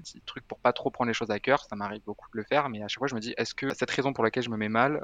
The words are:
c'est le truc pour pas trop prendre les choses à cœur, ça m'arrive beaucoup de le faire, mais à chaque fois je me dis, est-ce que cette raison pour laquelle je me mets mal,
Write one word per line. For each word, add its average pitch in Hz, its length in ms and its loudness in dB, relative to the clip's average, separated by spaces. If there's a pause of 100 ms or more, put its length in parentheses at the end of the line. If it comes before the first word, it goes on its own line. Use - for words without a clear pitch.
c'est - 120 -16
le - 80 -20
truc - 220 -12
pour - 120 -10
pas 123 120 4
trop - 180 2
prendre 120 200 0
les 113 40 2
choses 110 180 -2
à 104 80 0
cœur, 131 260 4
ça - 100 -10
m'arrive 104 300 -6
beaucoup - 280 -10
de 117 40 -6
le 104 80 -4
faire, 143 240 2
mais 107 120 -8
à 104 60 -8
chaque - 120 -6
fois 131 80 0
je 135 80 -4
me 110 40 -2
dis, 113 160 -6
est-ce - 180 -2
que 135 220 -4
cette - 160 -2
raison 139 220 0
pour 123 100 0
laquelle 117 200 4
je 123 60 -6
me 117 60 -4
mets 107 140 0
mal, 135 340 4